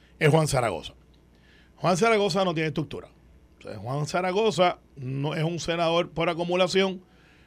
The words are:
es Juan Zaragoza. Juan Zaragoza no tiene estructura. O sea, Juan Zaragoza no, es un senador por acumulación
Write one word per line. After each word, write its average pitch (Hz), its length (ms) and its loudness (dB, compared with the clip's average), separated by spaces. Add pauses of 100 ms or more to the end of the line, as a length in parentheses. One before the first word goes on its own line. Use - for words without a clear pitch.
(200)
es 156 100 6
Juan 156 180 4
Zaragoza. 113 460 -2 (840)
Juan 175 200 0
Zaragoza 202 480 2
no 180 80 -2
tiene 160 140 -2
estructura. 139 420 -8 (500)
O - 40 -20
sea, 104 140 -14
Juan 127 280 -6
Zaragoza 180 720 2 (180)
no, 139 380 -6
es 156 100 -2
un 170 160 -2
senador 170 520 0
por 165 180 -2
acumulación 180 720 0 (460)